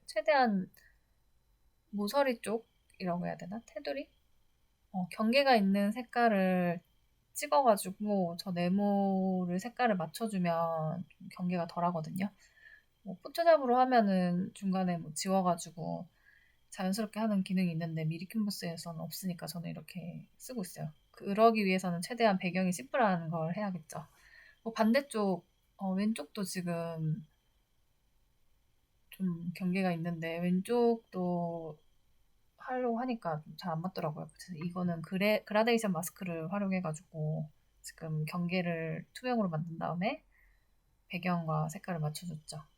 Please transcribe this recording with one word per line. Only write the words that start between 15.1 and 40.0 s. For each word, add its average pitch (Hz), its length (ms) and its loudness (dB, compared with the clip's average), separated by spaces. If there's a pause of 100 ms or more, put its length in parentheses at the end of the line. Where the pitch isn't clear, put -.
지워가지고 170 960 -2 (640)
자연스럽게 202 480 -4
하는 208 240 2
기능이 185 280 2
있는데 160 340 -2
미리 165 220 -2
캔버스에서는 170 720 -6
없으니까 170 460 -6
저는 165 220 -8
이렇게 160 560 -12 (120)
쓰고 254 240 -10
있어요. 151 300 -8 (200)
그러기 214 540 4
위해서는 185 360 0
최대한 226 360 2
배경이 185 340 0
심플한 190 580 0
걸 165 260 -2
해야겠죠. 180 500 -6 (580)
뭐 226 100 -6
반대쪽, 220 720 2 (320)
어, 190 160 -4
왼쪽도 208 500 -2
지금 165 840 -4 (1800)
좀 175 460 -2
경계가 185 380 2
있는데 165 460 -4
왼쪽도 180 1400 0 (800)
하려고 247 420 -2
하니까 226 440 -4
좀 156 140 -18
잘 175 160 -6
안 160 80 -4
맞더라고요. 160 500 -6
그래서 170 340 -10
이거는 175 360 -2
그레-, 196 420 0
그라데이션 226 480 2
마스크를 170 600 -6
활용해가지고 160 960 -4 (320)
지금 156 440 -6
경계를 170 880 -2
투명으로 233 360 0
만든 165 280 -4
다음에 175 460 -2 (840)